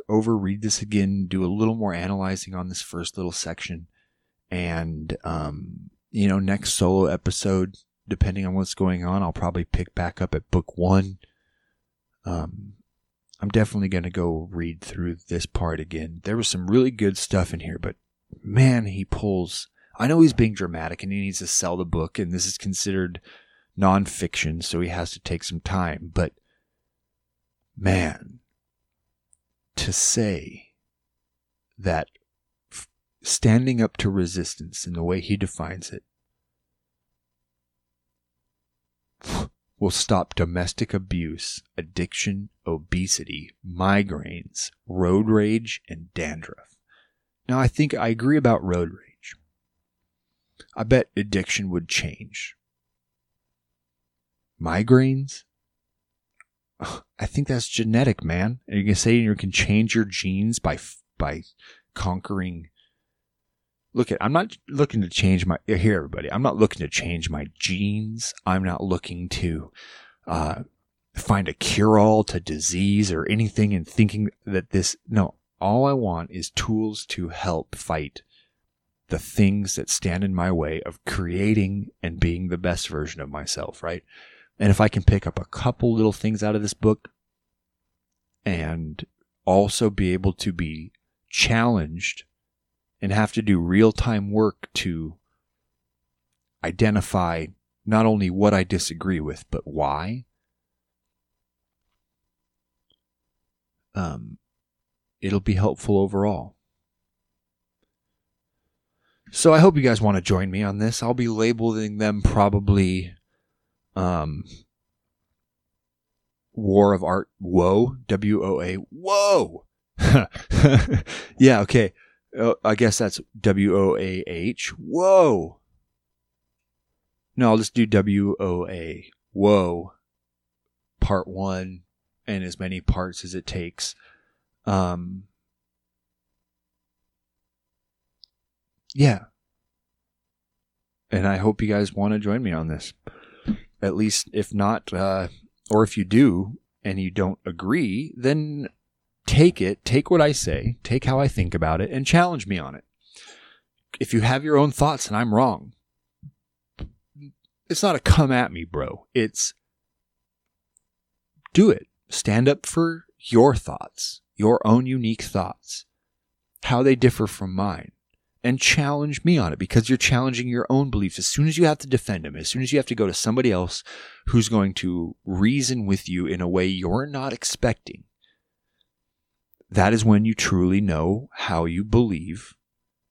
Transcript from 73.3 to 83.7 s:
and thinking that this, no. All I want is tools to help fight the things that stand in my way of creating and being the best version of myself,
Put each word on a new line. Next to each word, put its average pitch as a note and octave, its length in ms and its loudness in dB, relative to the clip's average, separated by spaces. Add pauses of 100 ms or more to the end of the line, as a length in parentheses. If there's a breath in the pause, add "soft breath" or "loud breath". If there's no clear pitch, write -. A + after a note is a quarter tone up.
and E2+ 140 -4
thinking G#2+ 400 2 (160)
that F#2+ 260 -4
this, F#2+ 260 0 (120)
no. G#2 260 0 (260)
All A2 260 2
I F3 80 2
want F2+ 360 -2
is F2 200 -10
tools A2 560 -4
to F2 240 -8
help E2 440 -6
fight D#2 480 -8 (840)
the - 100 -4
things G2+ 560 0
that - 160 -6
stand F#2 320 -2
in G2 100 -2
my F2+ 200 0
way D#2 300 -2
of - 220 -14
creating G2 840 -2 (120)
and E2 200 -8
being F2 280 0
the F2 100 -4
best F2+ 300 -4
version D2+ 320 -8
of C#2 100 -12
myself, - 520 -10